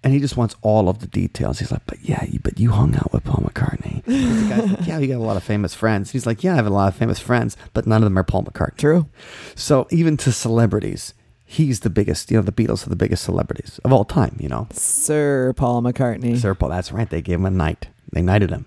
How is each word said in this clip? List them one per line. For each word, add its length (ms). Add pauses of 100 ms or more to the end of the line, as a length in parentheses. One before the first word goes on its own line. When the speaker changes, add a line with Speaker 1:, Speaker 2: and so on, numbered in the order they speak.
Speaker 1:
And 100
he 60
just 180
wants 240
all 260
of 120
the 80
details. 520
He's 120
like, 160
"But 160
yeah, 220
you, 140
but 200
you 120
hung 240
out 160
with 120
Paul 200
McCartney." 640
And 400
the 100
guy's 160
like, 160
"Yeah, 120
you 80
got 100
a 80
lot 100
of 80
famous 300
friends." 380
He's 140
like, 180
"Yeah, 100
I 40
have 100
a 20
lot 180
of 80
famous 240
friends, 380 (160)
but 140
none 160
of 20
them 120
are 60
Paul 200
McCartney." 340
Speaker 2:
True. 300 (480)
Speaker 1:
So 340
even 280
to 140
celebrities, 800 (300)
he's 360
the 100
biggest, 400
you 80
know, 60
the 80
Beatles 340
are 60
the 40
biggest 280
celebrities 600
of 80
all 140
time, 340
you 80
know? 240
Speaker 2:
Sir 880
Paul 240
McCartney. 560
Speaker 1:
Sir 160
Paul, 160
that's 220
right. 180
They 120
gave 180
him 60
a 40
knight. 380 (260)
They 80
knighted 300
him. 160